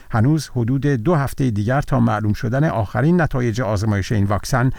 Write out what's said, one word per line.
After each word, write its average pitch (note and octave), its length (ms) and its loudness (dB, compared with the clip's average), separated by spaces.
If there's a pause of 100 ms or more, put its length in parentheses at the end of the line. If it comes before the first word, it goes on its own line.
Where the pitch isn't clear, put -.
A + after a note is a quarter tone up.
(100)
هنوز C3+ 380 2
حدود B2+ 380 -2
دو C#3+ 280 0
هفتهٔ C#3 360 0
دیگر A2+ 320 0
تا C3 180 2
معلوم G#2+ 320 2
شدن B2+ 320 -2
آخرین B2 560 0
نتایج B2 400 0
آزمایش G#2 520 -2
این G2+ 120 2
واکسن A#2 540 0